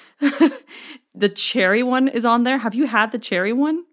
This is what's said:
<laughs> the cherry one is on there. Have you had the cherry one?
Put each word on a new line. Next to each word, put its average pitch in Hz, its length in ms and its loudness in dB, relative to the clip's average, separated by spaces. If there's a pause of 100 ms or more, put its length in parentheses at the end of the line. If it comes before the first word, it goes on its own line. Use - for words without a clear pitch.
(200)
<laughs> - 0 - (960)
the 196 160 0
cherry 202 540 0
one 254 240 0
is 233 180 -2
on 233 180 4
there. 254 140 0
Have 220 180 -4
you 269 120 0
had 220 240 0
the 240 80 -6
cherry 196 340 -2
one? 311 400 0